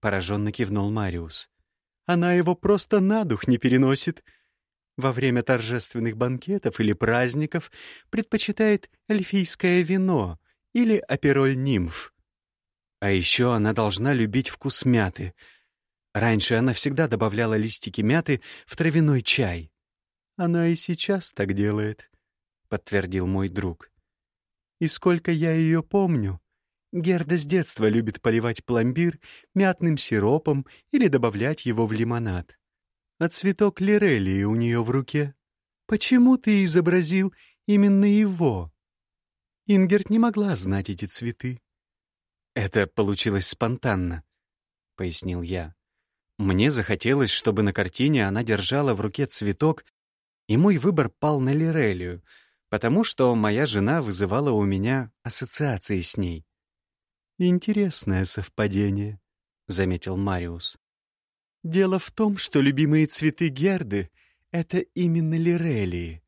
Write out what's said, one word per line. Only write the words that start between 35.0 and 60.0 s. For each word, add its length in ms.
Почему 500
ты 280
изобразил 680
именно 400
его? 640
Ингерт 460
не 80
могла 360
знать 340
эти 160
цветы». 540
«Это 320
получилось 600
спонтанно», 760
пояснил 460
я. 320
«Мне 320
захотелось, 600
чтобы 320
на 100
картине 540
она 160
держала 500
в 80
руке 240
цветок, 580
и 100
мой 200
выбор 320
пал 300
на 140
лирелию, 680
потому 340
что 300
моя 320
жена 360
вызывала 500
у 120
меня 480
ассоциации 800
с 160
ней». 280
«Интересное 840
совпадение», 960
заметил 500